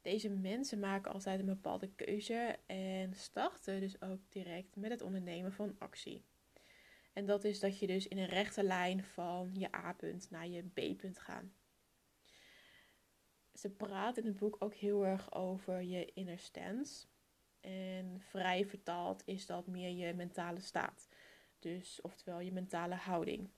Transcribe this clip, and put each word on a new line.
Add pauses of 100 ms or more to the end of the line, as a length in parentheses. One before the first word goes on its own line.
Deze
mensen
maken
altijd
een
bepaalde
keuze
en
starten
dus
ook (100)
direct
met
het
ondernemen
van
actie. (880)
En
dat
is
dat
je
dus
in
een
rechte
lijn
van
je
A-punt
naar
je
B-punt
gaat. (2000)
Ze
praat
in
het
boek
ook
heel
erg
over
je
inner
stance. (540)
En
vrij
vertaald
is
dat
meer
je
mentale
staat. (520)
Dus
oftewel
je
mentale
houding.